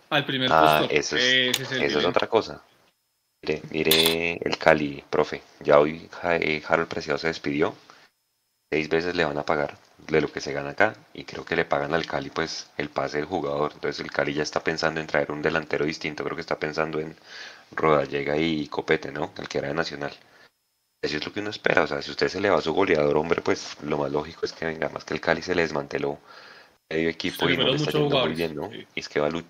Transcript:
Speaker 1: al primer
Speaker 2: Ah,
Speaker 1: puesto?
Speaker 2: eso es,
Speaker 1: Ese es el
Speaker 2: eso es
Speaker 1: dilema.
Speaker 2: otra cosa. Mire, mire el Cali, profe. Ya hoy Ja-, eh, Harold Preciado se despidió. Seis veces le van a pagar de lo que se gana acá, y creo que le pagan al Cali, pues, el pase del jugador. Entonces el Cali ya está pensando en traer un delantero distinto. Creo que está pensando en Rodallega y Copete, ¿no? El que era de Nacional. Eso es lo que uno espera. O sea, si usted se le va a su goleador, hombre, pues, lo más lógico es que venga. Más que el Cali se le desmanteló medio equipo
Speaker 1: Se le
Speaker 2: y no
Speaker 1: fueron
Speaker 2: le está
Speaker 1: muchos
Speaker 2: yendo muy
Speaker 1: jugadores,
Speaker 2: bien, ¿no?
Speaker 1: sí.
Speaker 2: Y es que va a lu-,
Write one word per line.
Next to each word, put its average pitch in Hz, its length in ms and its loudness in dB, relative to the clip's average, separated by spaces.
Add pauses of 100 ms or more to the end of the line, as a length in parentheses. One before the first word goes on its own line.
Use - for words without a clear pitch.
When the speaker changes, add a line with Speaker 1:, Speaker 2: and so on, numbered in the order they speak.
Speaker 1:
al 147 160 2
primer 131 260 0
Speaker 2:
Ah, 78 280 8
Speaker 1:
puesto? - 160 2
Speaker 2:
eso 73 220 0
es, 123 60 2
Speaker 1:
Ese 127 260 4
es 123 100 0
el 135 40 -6
Speaker 2:
eso 127 220 -2
es 71 40 2
Speaker 1:
dilema. 76 200 2
Speaker 2:
otra - 180 2
cosa. 87 360 0 (800)
Mire, 76 260 -4
mire 82 720 2
el - 160 -2
Cali, 73 520 4
profe. 76 340 0 (160)
Ya 73 180 6
hoy 80 300 2 (140)
Ja-, 85 160 2
eh, 78 280 -2
Harold 82 220 2
Preciado 76 320 -4
se 82 80 -2
despidió. 76 480 0 (960)
Seis 78 180 0
veces 85 260 0
le 87 100 2
van 73 120 -2
a 71 80 -4
pagar 73 320 0 (320)
de 78 120 4
lo 73 100 0
que - 100 -8
se 71 120 -6
gana 71 180 -4
acá, 104 240 2 (180)
y - 120 -12
creo - 180 -12
que 85 120 -2
le 82 100 4
pagan 71 280 0
al 82 120 2
Cali, 71 240 -4
pues, - 480 -6
el 71 120 -4
pase 69 280 -4
del 76 80 -2
jugador. 73 480 -2
Entonces 73 300 -6
el 78 80 -10
Cali 71 220 0
ya 76 100 0
está - 200 -2
pensando 80 380 0
en 78 60 -6
traer 73 240 0
un 73 100 -6
delantero 78 440 0
distinto. 76 380 -4
Creo 73 120 -4
que 82 60 -8
está 76 180 -4
pensando 78 400 -2
en 80 160 -6 (560)
Rodallega 71 680 2
y 78 300 0
Copete, - 440 -2
¿no? 76 260 -6
El - 100 -10
que 76 120 -4
era 69 100 -2
de 71 40 -2
Nacional. 73 400 -4 (880)
Eso 73 160 -2
es - 80 -4
lo - 80 -8
que 107 80 -6
uno 104 80 -4
espera. - 340 2
O 73 40 -2
sea, 71 140 -4
si 69 100 -8
usted 73 180 0
se 92 120 -4
le 101 80 4
va 85 80 6
a 73 40 2
su 78 120 0
goleador, 78 440 4
hombre, 80 240 2
pues, - 420 -4
lo 73 140 -2
más 71 140 -2
lógico 76 340 -6
es - 80 -4
que - 120 -8
venga. 80 240 -4
Más 73 160 -12
que - 80 -6
el 78 80 -4
Cali 82 200 2
se 90 140 -2
le 87 60 2
desmanteló 71 580 -2 (720)
medio 80 200 0
equipo 85 300 -4
Speaker 1:
Se 85 80 0
le 85 60 4
Speaker 2:
y 85 40 0
no 85 60 2
Speaker 1:
fueron - 140 2
Speaker 2:
le 151 60 0
está - 20 -2
Speaker 1:
muchos - 80 -2
Speaker 2:
yendo 151 100 2
muy 143 80 0
Speaker 1:
jugadores, 120 260 0
Speaker 2:
bien, 80 180 -2
¿no? 85 160 -8
Speaker 1:
sí. 107 240 -16
Speaker 2:
Y - 40 -8
es - 100 -10
que 76 100 -2
va 73 80 4
a - 20 2
lu-, 82 200 -4